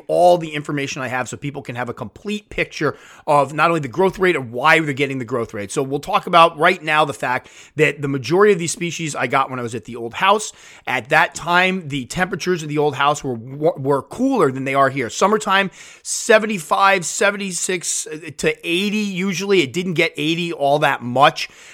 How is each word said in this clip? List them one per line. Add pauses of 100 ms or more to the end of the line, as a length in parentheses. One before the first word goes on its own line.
all
the
information
I
have
so
people
can
have
a
complete
picture (280)
of
not
only
the
growth
rate
of
why
they're
getting
the
growth
rate.
So
we'll
talk
about
right
now
the
fact (280)
that
the
majority
of
these
species
I
got
when
I
was
at
the
old
house. (340)
At
that
time,
the
temperatures
of
the
old
house
were,
were
cooler
than
they
are
here.
Summertime, (320)
seventy-five,
seventy-six (300)
to
eighty.
Usually
it
didn't
get
eighty
all
that
much. (260)